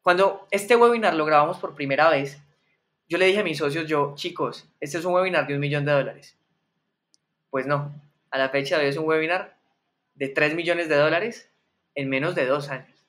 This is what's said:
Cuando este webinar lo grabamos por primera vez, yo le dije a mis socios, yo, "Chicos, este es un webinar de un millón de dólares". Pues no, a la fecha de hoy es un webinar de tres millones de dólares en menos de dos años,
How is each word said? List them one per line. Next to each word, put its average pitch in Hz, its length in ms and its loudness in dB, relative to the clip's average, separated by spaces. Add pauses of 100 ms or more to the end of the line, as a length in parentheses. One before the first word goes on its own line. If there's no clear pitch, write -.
Cuando 185 480 2
este 202 260 2
webinar 233 380 4
lo 156 120 0
grabamos 156 340 4
por 160 160 -10
primera 143 340 2
vez, 139 320 0 (680)
yo 170 100 -4
le 185 100 4
dije 196 120 4
a 208 40 0
mis 156 160 -4
socios, 156 280 -2
yo, 147 280 -2
"Chicos, 147 520 -8 (120)
este 147 180 -8
es 165 80 -6
un 180 80 0
webinar 180 340 0
de 143 60 -6
un 143 60 -2
millón 143 260 -2
de 147 60 0
dólares". - 460 -4 (1120)
Pues 131 160 -4
no, 143 300 -4 (340)
a 135 80 -6
la 135 120 0
fecha 139 280 -2
de 147 60 2
hoy 139 60 2
es 147 80 -4
un 160 100 -4
webinar 160 500 -2 (580)
de 139 140 -6
tres 147 240 0
millones 170 360 -2
de 151 60 2
dólares 165 560 0 (440)
en 139 140 -6
menos 147 260 -2
de 147 100 0
dos 143 240 -2
años, - 400 -14